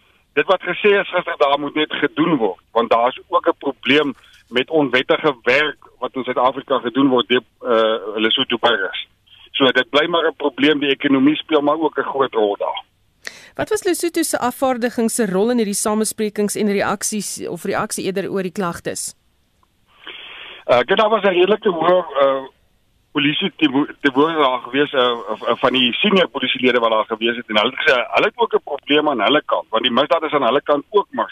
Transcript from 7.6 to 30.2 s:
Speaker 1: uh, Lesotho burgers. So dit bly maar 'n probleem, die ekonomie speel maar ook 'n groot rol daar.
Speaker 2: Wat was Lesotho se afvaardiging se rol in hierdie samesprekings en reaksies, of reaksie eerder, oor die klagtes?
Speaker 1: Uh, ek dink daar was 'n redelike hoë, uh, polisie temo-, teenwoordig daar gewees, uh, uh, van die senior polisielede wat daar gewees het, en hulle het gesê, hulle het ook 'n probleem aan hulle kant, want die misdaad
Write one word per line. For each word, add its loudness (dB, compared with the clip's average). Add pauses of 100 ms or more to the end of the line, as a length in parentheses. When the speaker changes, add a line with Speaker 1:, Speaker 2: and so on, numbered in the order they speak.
Speaker 1:
uh, 0
Lesotho 0
burgers. -2 (440)
So 2
dit 0
bly 2
maar 0
'n -4
probleem, 0
die -2
ekonomie 2
speel 0
maar 0
ook -2
'n -2
groot -2
rol 0
daar. -6 (760)
Speaker 2:
Wat -4
was -2
Lesotho -2
se -2
afvaardiging -2
se 0
rol 0
in 2
hierdie -2
samesprekings -2
en 0
reaksies, -4
of -10
reaksie -4
eerder, -4
oor -4
die -10
klagtes? -8 (1400)
Speaker 1:
Uh, 4
ek 2
dink 2
daar 4
was 2
'n 2
redelike 2
hoë, 2 (260)
uh, 0 (640)
polisie 0
temo-, 2
teenwoordig 2
daar 2
gewees, 0
uh, 4
uh, -2
van 2
die 2
senior 2
polisielede 0
wat 2
daar 0
gewees -2
het, -12
en 0
hulle 2
het -12
gesê, 4 (200)
hulle 2
het -20
ook 0
'n -2
probleem 0
aan 0
hulle 2
kant, -2
want -2
die 0
misdaad 0